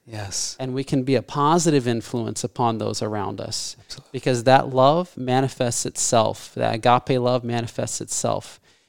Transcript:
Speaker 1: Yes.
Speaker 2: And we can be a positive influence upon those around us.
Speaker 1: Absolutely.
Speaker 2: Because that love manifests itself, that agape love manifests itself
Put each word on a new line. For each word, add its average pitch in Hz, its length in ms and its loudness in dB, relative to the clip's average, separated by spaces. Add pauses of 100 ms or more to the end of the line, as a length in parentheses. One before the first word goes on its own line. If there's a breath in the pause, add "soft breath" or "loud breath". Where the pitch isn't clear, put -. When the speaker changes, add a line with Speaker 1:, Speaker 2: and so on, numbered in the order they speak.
Speaker 1:
Yes. 104 540 -8
Speaker 2:
And 127 160 -6
we 135 100 -2
can 135 200 0
be 131 100 2
a 113 80 2
positive 147 680 2
influence 113 560 -2
upon 117 340 0
those 107 220 -4
around 107 400 -4
us. - 400 -8
Speaker 1:
Absolutely. - 320 -20
Speaker 2:
Because 127 320 -2
that 127 260 6
love 143 460 4
manifests 127 680 0
itself, - 680 0
that 113 200 0
agape 123 460 2
love 123 240 0
manifests 120 560 -6
itself - 600 -4 (280 soft breath)